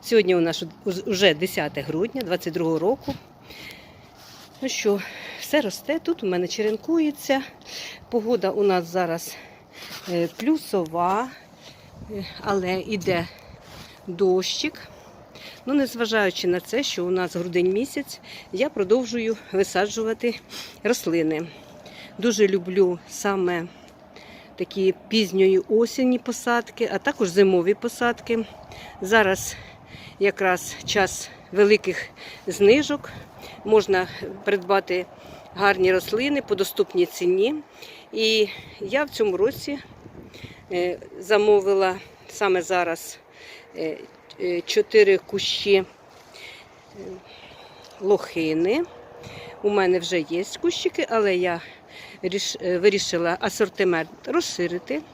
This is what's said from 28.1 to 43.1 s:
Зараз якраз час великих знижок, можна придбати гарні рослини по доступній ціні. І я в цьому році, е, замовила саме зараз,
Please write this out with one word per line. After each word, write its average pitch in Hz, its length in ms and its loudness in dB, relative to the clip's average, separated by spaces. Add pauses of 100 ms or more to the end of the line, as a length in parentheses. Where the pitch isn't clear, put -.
Зараз 190 560 2 (640)
якраз 190 680 0
час - 460 0 (220)
великих 202 560 4 (380)
знижок, 226 640 4 (540)
можна 196 440 4 (360)
придбати 190 600 0 (480)
гарні 190 380 4
рослини 247 500 0
по - 120 -2
доступній 190 520 0
ціні. 185 480 0 (580)
І 220 360 2 (320)
я 233 240 0
в 277 60 -12
цьому 202 260 0
році, 269 420 0 (920)
е, 180 260 -2 (220)
замовила 196 760 4 (320)
саме 185 340 0
зараз, 170 560 -4 (580)